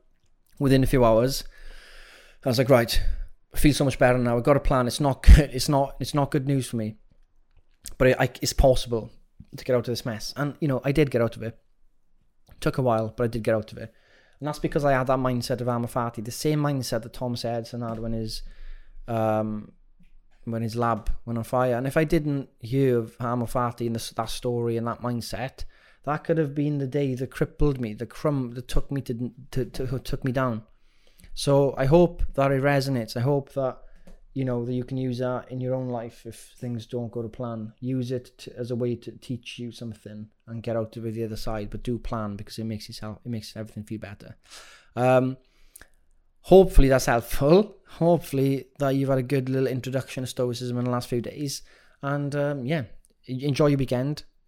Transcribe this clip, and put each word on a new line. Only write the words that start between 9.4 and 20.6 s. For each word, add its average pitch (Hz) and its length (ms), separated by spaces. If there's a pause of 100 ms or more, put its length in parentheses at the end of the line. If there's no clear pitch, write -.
to - 80
get 123 120
out 117 100
of 123 60
this - 120
mess." 110 320
And, 143 220
you 160 80
know, 131 180
I 143 60
did 139 220
get 117 100
out 117 140
of 113 80
it. 117 120 (1040)
Took 143 200
a 131 40
while, 113 340
but 127 60
I 117 60
did 113 160
get 113 100
out 107 160
of - 80
it. 110 160 (460)
And 143 80
that's 147 100
because 151 260
I 143 60
had 131 160
that 131 140
mindset 123 400
of 123 80
Amor 120 180
Fati, 117 380
the 117 80
same 151 260
mindset 135 460
that 110 80
Thomas 123 320
Edison 117 360
had 113 200
when 113 120
his, 113 300 (640)
um, 107 640 (760)
when 113 180